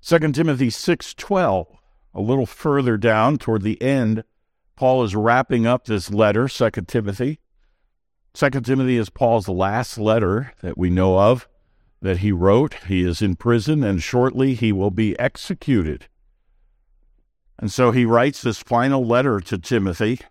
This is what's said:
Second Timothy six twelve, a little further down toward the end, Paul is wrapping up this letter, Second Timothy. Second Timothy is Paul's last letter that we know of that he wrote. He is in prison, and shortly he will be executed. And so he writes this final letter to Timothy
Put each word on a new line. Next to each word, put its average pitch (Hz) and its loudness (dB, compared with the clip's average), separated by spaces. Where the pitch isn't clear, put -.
Second 160 0
Timothy 143 0
six - -4
twelve, 127 -2
a 92 -10
little 123 0
further 135 -2
down 113 2
toward 110 -2
the 107 -2
end, 120 0
Paul 131 2
is 98 -4
wrapping 117 2
up 123 0
this 104 -4
letter, 107 2
Second 110 -2
Timothy. 123 -4
Second 135 0
Timothy 127 2
is 110 -2
Paul's 117 0
last 98 -2
letter 110 0
that 87 -8
we 90 0
know 92 4
of 117 2
that 92 -2
he 101 0
wrote. 98 2
He 92 0
is 87 -2
in 98 0
prison, 120 0
and 98 -2
shortly 127 0
he 117 0
will 98 0
be 104 -2
executed. 117 -4
And 107 -6
so 123 2
he 123 2
writes 117 2
this 117 -2
final 127 0
letter 120 2
to 95 -6
Timothy 107 -2